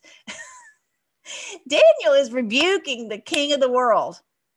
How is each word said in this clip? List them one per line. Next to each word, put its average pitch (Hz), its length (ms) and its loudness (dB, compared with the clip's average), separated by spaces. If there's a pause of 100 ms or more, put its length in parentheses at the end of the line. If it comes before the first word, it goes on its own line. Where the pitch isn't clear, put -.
(280)
<laughs> - 1400 -20
Daniel 427 460 4
is 269 180 2
rebuking 254 760 -2
the 202 100 -10
king 294 360 -4
of 262 60 0
the 254 100 2
world. 233 500 0 (360)